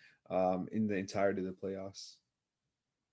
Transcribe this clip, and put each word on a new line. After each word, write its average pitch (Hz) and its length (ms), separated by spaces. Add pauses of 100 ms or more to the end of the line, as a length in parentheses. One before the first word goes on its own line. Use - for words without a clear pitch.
(280)
um, 92 440
in 110 160
the 104 80
entirety 98 440
of 92 60
the 92 60
playoffs. 95 640 (960)